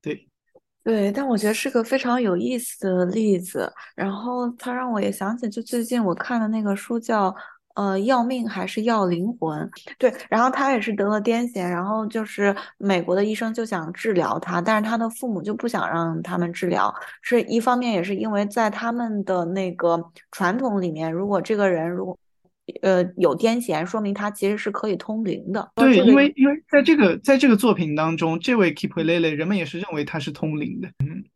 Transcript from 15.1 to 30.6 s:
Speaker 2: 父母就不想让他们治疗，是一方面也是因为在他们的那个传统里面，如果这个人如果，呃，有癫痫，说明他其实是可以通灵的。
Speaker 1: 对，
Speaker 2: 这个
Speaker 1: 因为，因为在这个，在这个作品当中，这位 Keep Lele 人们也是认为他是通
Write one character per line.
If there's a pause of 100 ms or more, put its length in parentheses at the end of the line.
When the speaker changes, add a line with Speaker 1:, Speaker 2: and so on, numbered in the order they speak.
Speaker 2:
父
母
就
不
想
让
他
们
治
疗， (280)
是
一
方
面
也
是
因
为
在
他
们
的
那
个 (280)
传
统
里
面，
如
果
这
个
人
如
果， (640)
呃， (140)
有
癫
痫，
说
明
他
其
实
是
可
以
通
灵
的。
Speaker 1:
对，
Speaker 2:
这
个
Speaker 1:
因
为，
因
为
在
这
个，
在
这
个
作
品
当
中，
这
位
Keep (120)
Lele
人
们
也
是
认
为
他
是
通